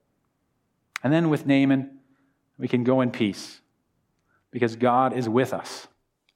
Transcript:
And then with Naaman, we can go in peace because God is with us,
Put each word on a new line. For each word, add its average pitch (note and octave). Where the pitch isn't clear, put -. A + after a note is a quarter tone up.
And B2+
then D#3+
with C#3
Naaman, C3+
we B2+
can B2
go C3
in B2
peace -
because A2+
God B2
is B2+
with A#2
us, -